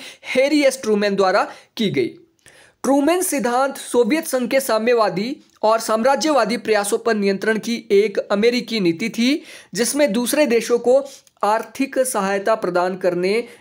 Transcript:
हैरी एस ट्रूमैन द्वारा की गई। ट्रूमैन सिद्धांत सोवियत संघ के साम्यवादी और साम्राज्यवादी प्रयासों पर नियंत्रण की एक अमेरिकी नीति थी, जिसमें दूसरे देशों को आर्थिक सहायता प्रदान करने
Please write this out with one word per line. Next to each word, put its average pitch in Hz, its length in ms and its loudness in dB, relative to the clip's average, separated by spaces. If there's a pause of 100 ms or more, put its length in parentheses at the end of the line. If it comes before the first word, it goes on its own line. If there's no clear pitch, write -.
(340)
हैरी 285 280 2
एस 269 200 2
ट्रूमैन 208 340 0
द्वारा 196 360 0 (240)
की 202 140 -2
गई। 170 160 -2 (760)
ट्रूमैन 285 400 2
सिद्धांत 269 540 -2
सोवियत 247 500 0
संघ 254 240 -4
के 269 100 2
साम्यवादी 220 760 0 (260)
और 220 180 2
साम्राज्यवादी 247 760 0
प्रयासों 208 420 0
पर 226 160 0
नियंत्रण 202 440 0
की - 320 -8
एक 202 280 2
अमेरिकी 226 640 0
नीति 175 280 0
थी, 254 340 0 (320)
जिसमें 269 380 0
दूसरे 269 340 0
देशों 233 320 0
को 254 260 2 (400)
आर्थिक 226 540 -2
सहायता 202 560 0
प्रदान 185 420 -2
करने 185 520 -2 (120)